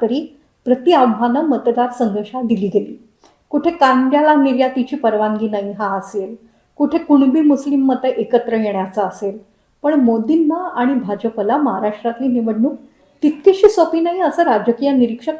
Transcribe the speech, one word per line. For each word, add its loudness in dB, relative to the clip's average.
तरी -4
प्रति 2
आव्हानं 2
मतदारसंघाला -2
दिली -2
गेली. -4
कुठे 0
कांद्याला 2
निर्यातीची 0
परवानगी -2
नाही -6
हा -6
असेल, -8
कुठे 0
कुणबी 4
मुस्लिम 2
मतं 0
एकत्र -2
येण्याचा -2
असेल, -6
पण 2
मोदींना 2
आणि 0
भाजपला -2
महाराष्ट्रातली -2
निवडणूक 0
तितकीशी 4
सोपी 0
नाही -2
असं 0
राजकीय 0
निरीक्षक 0